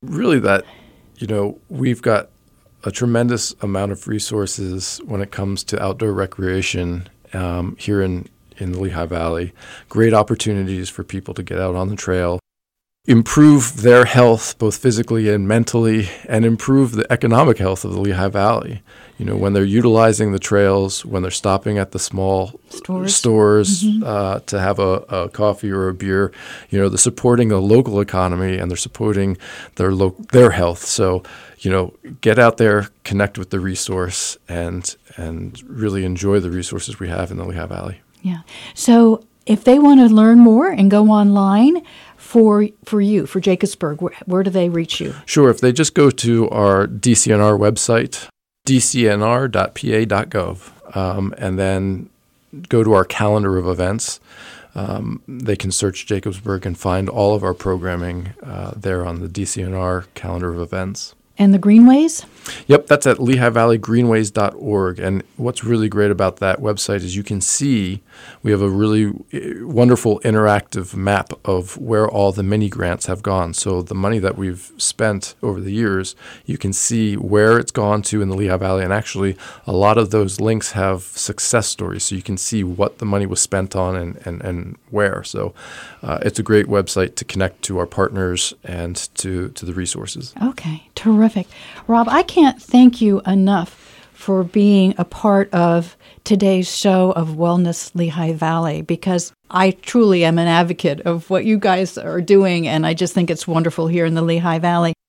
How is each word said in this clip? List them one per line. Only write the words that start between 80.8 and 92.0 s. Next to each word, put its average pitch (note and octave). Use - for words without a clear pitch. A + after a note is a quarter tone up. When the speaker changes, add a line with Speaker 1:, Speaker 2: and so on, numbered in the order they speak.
Speaker 1:
success -
stories. F#2
So -
you F#2
can F#2+
see G#2
what F2+
the -
money G2+
was F#2+
spent G2
on F#2
and, F2
and, F2
and F2
where. G2+
So, G2
uh, D#2+
it's -
a A#2
great G#2
website F#2+
to -
connect -
to F#2+
our F2
partners F#2
and F2
to, F#2
to -
the F2
resources. -
Speaker 2:
Okay, E3+
terrific. G#3+
Rob, A#3